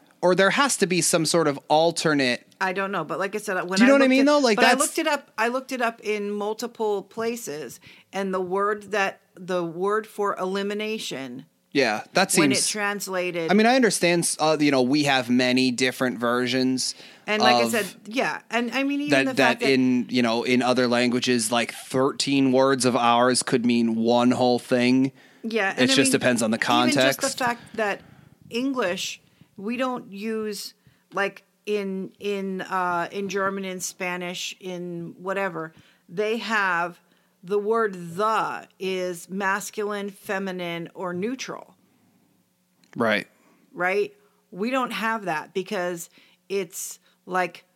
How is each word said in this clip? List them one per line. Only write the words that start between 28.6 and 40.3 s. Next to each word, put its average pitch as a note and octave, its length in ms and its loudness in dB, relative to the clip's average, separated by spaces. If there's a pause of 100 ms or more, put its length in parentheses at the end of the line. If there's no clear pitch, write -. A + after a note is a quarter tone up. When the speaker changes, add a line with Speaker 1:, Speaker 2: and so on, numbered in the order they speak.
Speaker 2:
we G#3+ 200 -6
don't B3+ 340 -6
use, G#3+ 600 -8 (400)
like, F#3+ 300 -4 (220)
in, G3 540 -4
in, G3 420 -4
uh, F3+ 500 -2
in G3+ 160 -6
German, G3 380 -4
in F#3 160 -8
Spanish, F3+ 800 -8
in F3 560 -10
whatever, F3+ 560 -6 (340)
they G#3+ 300 -2
have F#3+ 640 0 (420)
the G3 160 -2
word G3+ 560 -2
the F3+ 520 -2 (120)
is F#3 500 -6
masculine, G3+ 800 -4
feminine, F3+ 840 -8